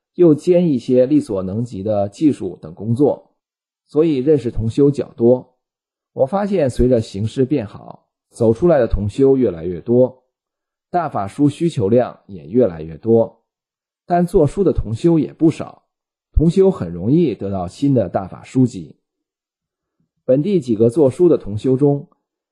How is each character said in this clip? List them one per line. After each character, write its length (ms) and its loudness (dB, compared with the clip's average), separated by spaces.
又 220 4
兼 340 2
一 100 0
些 280 2
力 140 2
所 220 -4
能 220 -6
及 180 -10
的 280 -2
技 200 0
术 300 -6
等 140 -18
工 200 -6
作， 400 -2
所 180 -2
以 140 0
认 180 2
识 140 -6
同 180 -4
修 220 2
较 260 -6
多。 400 0
我 140 0
发 180 -4
现 240 0
随 180 0
着 140 2
形 260 -6
势 200 -2
变 200 -4
好， 440 -20
走 240 0
出 160 0
来 100 4
的 80 2
同 220 -2
修 300 2
越 120 0
来 140 -10
越 160 -8
多， 440 0
大 180 -2
法 180 -6
书 220 0
需 220 -2
求 180 -2
量 380 0
也 180 -18
越 220 2
来 160 -10
越 160 -14
多， 440 0
但 220 0
做 200 2
书 160 -6
的 80 2
同 220 -4
修 260 0
也 140 -4
不 180 2
少， 340 -10
同 160 2
修 200 4
很 220 -6
容 180 -6
易 240 2
得 160 -8
到 160 -6
新 280 -2
的 160 0
大 180 -6
法 140 -20
书 240 0
籍。 300 -14
本 160 2
地 180 0
几 160 -2
个 140 4
做 180 2
书 180 2
的 120 4
同 180 -10
修 180 -2
中， 320 0